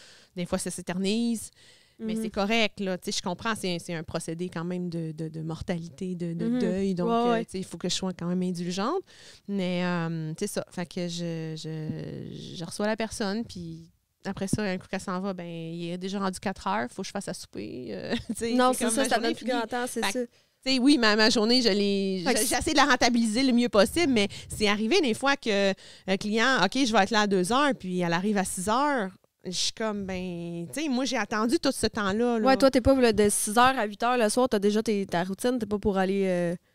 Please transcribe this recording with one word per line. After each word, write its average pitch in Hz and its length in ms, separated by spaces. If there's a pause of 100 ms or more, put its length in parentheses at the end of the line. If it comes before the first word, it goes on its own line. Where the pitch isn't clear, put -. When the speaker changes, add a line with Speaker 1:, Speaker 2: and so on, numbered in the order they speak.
(380)
Speaker 1:
Des 175 80
fois, 185 120
ça 180 140
s'éternise. 208 760 (500)
Mais 220 160
Speaker 2:
Mhm. 220 80
Speaker 1:
c'est 220 60
correct, 208 500
là. 185 180
Tu - 140
sais, - 60
je - 40
comprends, 196 320
c'est, 180 260
c'est 175 140
un 160 100
procédé 170 440
quand 165 160
même 180 260
de, 165 220
de, 156 160
de 156 140
mortalité, 170 760
de, 170 180
de 170 120
Speaker 2:
Mhm. 240 140
Speaker 1:
deuil. 196 360
Donc, 180 140
Speaker 2:
Ouais, 233 60
Speaker 1:
euh, 240 180
Speaker 2:
ouais. 226 100
Speaker 1:
tu - 80
sais, 190 80
il 185 60
faut - 120
que 180 120
je - 60
sois 185 220
quand 170 100
même 180 160
indulgente. 180 580 (480)
Mais, 180 340
euh, 165 560
c'est 196 80
ça. - 240
Fait 175 140
que 175 240
je, 165 480
je, 156 1000
je 175 80
reçois 208 220
la 214 80
personne, 220 480
puis 165 480 (320)
après 190 240
ça, 214 160
un 185 140
coup - 120
qu'elle 190 120
s'en 185 180
va, 196 140
ben, 175 120
il 170 460
est 185 60
déjà 190 220
rendu 190 200
quatre - 260
heures, 214 240
faut - 120
que 196 80
je - 20
fasse - 160
à 185 60
souper. - 560
Euh, 196 260
<laughs> 233 140
tu 226 80
sais, 233 160
Speaker 2:
Non, 254 180
Speaker 1:
c'est 247 80
Speaker 2:
c'est 240 60
Speaker 1:
comme 233 80
Speaker 2:
ça, 269 100
Speaker 1:
ma 220 60
Speaker 2:
ça 254 60
Speaker 1:
journée 226 120
Speaker 2:
donne 226 80
plus - 100
Speaker 1:
finie. 240 140
Speaker 2:
grand 226 80
temps, 247 200
c'est 233 180
Speaker 1:
Fait 202 80
que, 254 80
Speaker 2:
ça. 240 40 (400)
Speaker 1:
tu 262 80
sais, 262 60
oui, 277 200
ma, 214 160
ma 220 160
journée, 240 300
je 226 80
l'ai, 196 560
Speaker 2:
Fait 254 80
que 254 60
Speaker 1:
j'ai, 269 60
Speaker 2:
c'est 262 100
Speaker 1:
j'essaie 277 160
de 269 60
la 269 80
rentabiliser 240 580
le 262 100
mieux 240 160
possible, 269 440
mais 202 140 (200)
c'est 208 200
arrivé 220 340
des 240 140
fois 277 200
que 202 380 (340)
un 190 100
client, « 226 460
OK, 254 220
je 220 60
vais 220 120
être 208 80
là 214 100
à 208 60
deux 190 240
heures », 269 280
puis 180 200
elle 170 140
arrive 196 240
à 185 80
six 185 240
heures. 247 400 (340)
Je 190 60
suis - 240
comme, « 208 320
Ben, 175 680
tu 285 120
sais, 320 40
moi, 254 180
j'ai 254 120
attendu 220 400
tout 277 140
ce - 160
temps-là, 226 500
là. » 226 100
Speaker 2:
Ouais, 262 100
toi, 269 120
t'es 262 100
pas, 269 140
là, 247 180
de 208 160
six 208 300
heures 254 180
à 226 100
huit 208 180
heures 247 160
le 214 100
soir, 247 180
t'as 220 120
déjà 208 240
tes, 202 240
ta 175 160
routine, 247 340
t'es 220 80
pas 202 140
pour 196 180
aller, 196 300
euh, 175 280 (200)